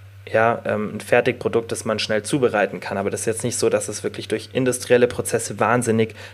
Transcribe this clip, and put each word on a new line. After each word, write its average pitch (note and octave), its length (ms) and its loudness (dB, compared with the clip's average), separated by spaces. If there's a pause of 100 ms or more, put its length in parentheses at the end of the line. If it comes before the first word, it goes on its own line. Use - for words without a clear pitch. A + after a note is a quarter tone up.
(300)
ja, A2+ 360 4
ähm, G#2 300 -2
ein G#2 40 -10
Fertigprodukt, A#2 720 0
das A2 140 -6
man A2 140 0
schnell G#2+ 220 -2
zubereiten G#2 600 0
kann. G2+ 160 -6
Aber G2 120 -2
das G2+ 120 -4
ist - 60 -4
jetzt A2 180 -2
nicht A#2 120 -4
so, A2+ 120 2
dass G#2 180 0
es - 160 -8
wirklich G#2+ 240 -6
durch G#2+ 240 -4
industrielle B2 560 4
Prozesse A2+ 500 -4
wahnsinnig A2+ 580 2 (180)